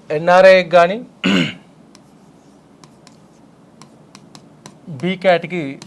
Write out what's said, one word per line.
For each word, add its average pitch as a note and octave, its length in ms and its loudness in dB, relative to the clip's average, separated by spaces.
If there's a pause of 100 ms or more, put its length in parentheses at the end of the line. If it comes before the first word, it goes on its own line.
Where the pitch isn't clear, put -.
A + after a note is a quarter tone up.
(120)
ఎన్ఆర్ఐకి F3+ 580 4
కానీ, F3+ 360 0 (200)
<clears throat> F#3+ 300 -4 (3250)
బీ E3+ 260 -8
క్యాట్‌కి E3+ 720 -4